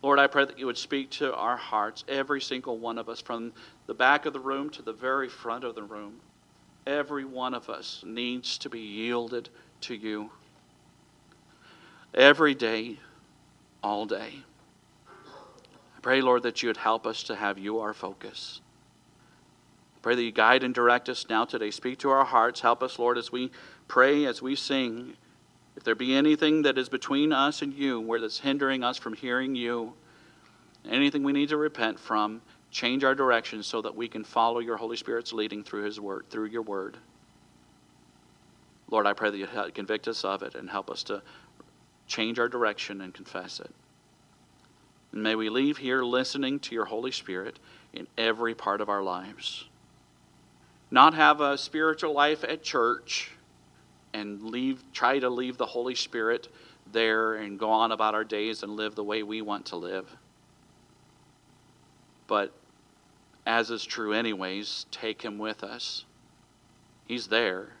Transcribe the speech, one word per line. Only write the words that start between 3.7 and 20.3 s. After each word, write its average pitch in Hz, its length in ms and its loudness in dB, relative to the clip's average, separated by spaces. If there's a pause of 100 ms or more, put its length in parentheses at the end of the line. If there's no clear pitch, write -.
the - 80 -6
back 143 320 4
of 147 60 -4
the 135 80 -8
room 139 300 -4
to - 120 -18
the 110 100 -8
very 127 360 -2
front 120 360 -8
of 117 100 -6
the 110 80 -10
room. 104 340 -14 (720)
Every 143 380 -2
one 127 300 -4
of 120 140 -8
us - 380 -10
needs 120 520 -6
to - 100 -10
be 117 120 -10
yielded 117 680 -4 (340)
to 127 120 -8
you 107 360 -6 (1800)
every 143 400 8
day, 117 440 -2 (840)
all 104 240 -2
day. 107 260 -4 (760)
I - 920 -20
pray, 131 200 4
Lord, 123 240 6
that 117 180 -2
you 120 60 0
would 110 80 0
help 113 300 0
us 110 180 -6
to 117 100 -6
have 101 240 -2
you 104 220 -4
our 107 120 -4
focus. - 680 -12 (1400)
I - 60 -20
pray 117 120 4
that 123 80 0
you 117 80 -2